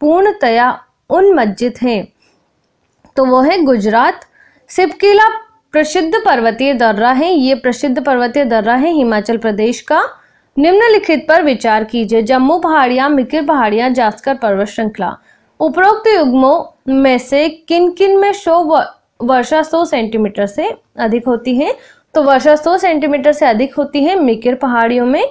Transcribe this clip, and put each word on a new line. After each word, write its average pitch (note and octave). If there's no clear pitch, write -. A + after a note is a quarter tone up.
पूर्णतया D4+
उन्मज्जित B3
है? A#3+
तो C4+
वो B3+
है E4+
गुजरात। B3
सिपकीला G4+
प्रसिद्ध D#4+
पर्वतीय C4
दर्रा A3+
है, D4+
ये C4+
प्रसिद्ध B3+
पर्वतीय B3+
दर्रा A3+
है C#4+
हिमाचल A#3
प्रदेश A3
का। D#4+
निम्नलिखित F#4+
पर E4
विचार A3+
कीजिए, A3+
जम्मू C4
पहाड़ियाँ, C#4
मिकिर C#4+
पहाड़ियाँ, B3
जास्कर A#3+
पर्वत G#3
श्रृंखला। G#3
उपरोक्त F#4+
युग्मों C4+
में C4+
से C#4+
किन E4+
किन G4
में G4+
शो F4
व-, D4+
वर्षा B3+
सौ E4
सेंटीमीटर A3
से D#4+
अधिक A#3
होती A#3+
है? E4+
तो D#4
वर्षा C#4
सौ E4
सेंटीमीटर D4
से D4
अधिक B3
होती C#4+
है F4
मिकिर B3
पहाड़ियों A#3+
में। C#4+